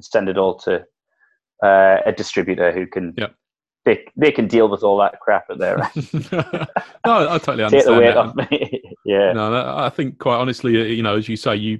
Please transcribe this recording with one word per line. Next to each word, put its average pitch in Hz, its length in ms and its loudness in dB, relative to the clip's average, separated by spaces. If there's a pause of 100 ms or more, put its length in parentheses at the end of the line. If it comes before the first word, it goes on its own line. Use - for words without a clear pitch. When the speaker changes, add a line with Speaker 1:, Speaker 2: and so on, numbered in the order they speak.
Speaker 1:
send 104 280 -2
it 95 80 -4
all 95 220 0
to, 90 240 -4 (800)
uh, 95 420 6
a 107 100 0
distributor 92 560 -2
who 90 160 -4
can, 87 300 -8
Speaker 2:
Yep. 107 180 -8 (500)
Speaker 1:
they, 113 200 0 (100)
they 143 160 2
can 113 160 -2
deal 110 200 4
with 101 160 -4
all 101 160 2
that 98 200 -2
crap 101 300 -2
at 92 100 -10
their 95 240 -2
end. 147 480 -8
Speaker 2:
<laughs> 160 360 -6 (380)
No, 202 240 2
I 165 80 -2
totally 117 320 -2
Speaker 1:
Take 135 160 4
the 120 80 4
Speaker 2:
understand 117 60 6
Speaker 1:
weight 120 80 6
Speaker 2:
that. 113 100 4
Speaker 1:
off 113 180 0
me. 123 520 -6
<laughs> - 40 -20 (140)
Yeah. 98 260 2
Speaker 2:
No, 107 200 -2
that, 123 140 -2
I 123 240 -4
think - 300 -8
quite 123 160 -2
honestly, 117 580 -2
you 113 80 -4
know, 104 140 -2
as 107 140 -4
you 110 80 -6
say, 113 180 -2
you, 107 240 -4